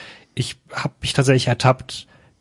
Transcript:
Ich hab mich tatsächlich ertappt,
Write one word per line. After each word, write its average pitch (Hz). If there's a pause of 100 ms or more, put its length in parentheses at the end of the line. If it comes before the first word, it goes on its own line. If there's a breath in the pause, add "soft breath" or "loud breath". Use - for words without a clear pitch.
(340 loud breath)
Ich - (160)
hab -
mich -
tatsächlich 131
ertappt, - (340 soft breath)